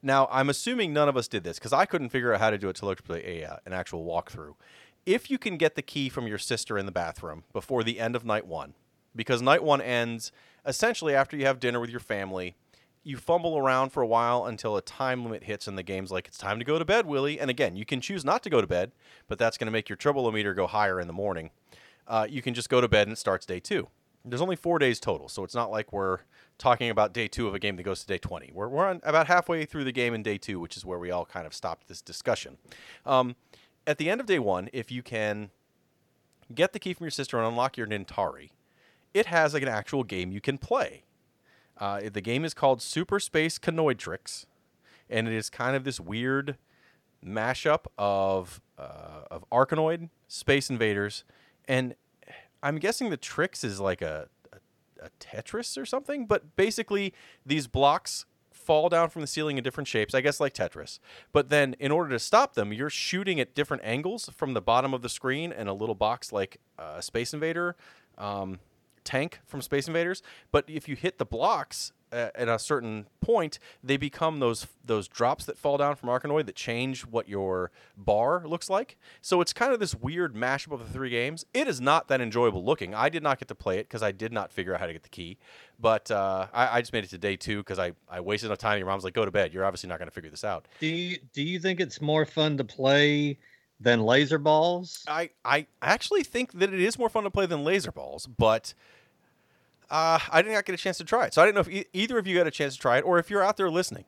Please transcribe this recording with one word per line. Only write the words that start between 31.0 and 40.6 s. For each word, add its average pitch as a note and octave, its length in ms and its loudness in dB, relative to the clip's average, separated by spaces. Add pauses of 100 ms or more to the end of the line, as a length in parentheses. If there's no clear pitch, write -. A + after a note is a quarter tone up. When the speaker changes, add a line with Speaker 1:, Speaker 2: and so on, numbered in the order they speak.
Speaker 1:
we F2+ 100 -6
all F2 160 -2
kind F2 180 -10
of D#2 100 -12
stopped - 340 -8
this F2 120 -16
discussion. - 580 -4 (460)
Um, B2+ 300 4 (500)
at D3+ 140 0
the D#3 100 -2
end A3+ 120 0
of B3 60 -8
day F#3 120 2
one, G2 340 0
if B2 200 -8
you B2 100 -8
can G#2+ 480 -4 (1040)
get E3 180 2
the G3 60 -10
key F3+ 160 -6
from E3+ 100 -10
your D3+ 60 -6
sister - 260 -6
and A2+ 120 2
unlock A#2+ 280 -2
your A2+ 120 -6
Nintari, F#2 640 -6 (600)
it G3 140 2
has, D#3+ 280 2
like, C#3 100 0
an C3+ 40 -2
actual A#2+ 360 -2
game F#2 260 -4
you G2+ 100 -8
can C#3 160 -2
play. - 460 -2 (760)